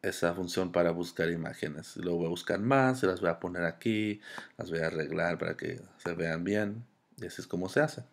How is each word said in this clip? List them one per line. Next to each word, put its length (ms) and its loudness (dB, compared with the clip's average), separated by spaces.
esa 320 2
función 360 -2
para 200 6
buscar 400 0
imágenes. 640 -6
Luego 220 0
voy 80 0
a 20 0
buscar 300 -2
más 420 4
y 60 4
las 120 2
voy 120 2
a 80 -4
poner 240 -2
aquí. 580 0
Las 120 -8
voy 100 0
a 80 2
arreglar 520 0
para 180 -4
que 240 -6
se 160 -4
vean 300 0
bien. 420 0
Y 80 -10
así 160 -10
es 60 -10
como 220 -2
se 100 2
hace. 340 2